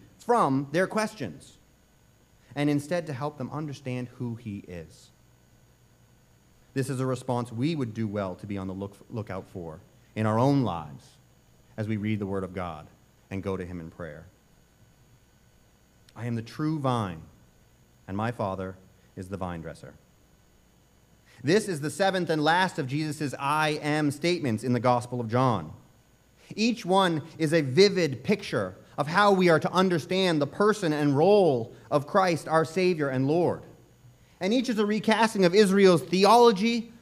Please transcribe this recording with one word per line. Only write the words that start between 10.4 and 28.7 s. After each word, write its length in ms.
lives 540
as 100
we 100
read 220
the 60
Word 180
of 100
God 340
and 100
go 140
to 100
him 140
in 100
prayer. 360
"I 100
am 100
the 60
true 380
vine, 420
and 100
my 140
Father 440
is 140
the 80
vine 240
dresser." 320
This 240
is 140
the 100
seventh 400
and 120
last 360
of 80
Jesus' 500
"I 460
am" 260
statements 540
in 100
the 60
Gospel 420
of 80
John. 440
Each 280
one 380
is 160
a 80
vivid 640
picture 520